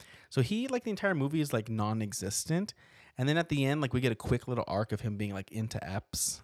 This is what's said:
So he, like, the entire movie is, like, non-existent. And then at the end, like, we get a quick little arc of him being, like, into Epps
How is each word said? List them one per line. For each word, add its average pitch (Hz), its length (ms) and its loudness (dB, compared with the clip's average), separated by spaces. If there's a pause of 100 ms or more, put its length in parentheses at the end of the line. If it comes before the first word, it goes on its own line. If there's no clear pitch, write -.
(280)
So - 140 2
he, 220 260 0
like, 247 160 -2
the 226 60 -2
entire 196 240 2
movie 147 260 2
is, 143 140 0
like, 113 160 0
non-existent. 110 1040 0 (440)
And 131 100 2
then 151 80 4
at 165 140 0
the 139 160 4
end, 147 160 2
like, 127 100 0
we 127 80 2
get 123 120 4
a 110 40 0
quick - 320 -2
little 120 180 -2
arc 104 260 0
of 107 100 -4
him 104 160 -4
being, 104 160 -2
like, 98 180 -8
into 107 340 -4
Epps - 580 -4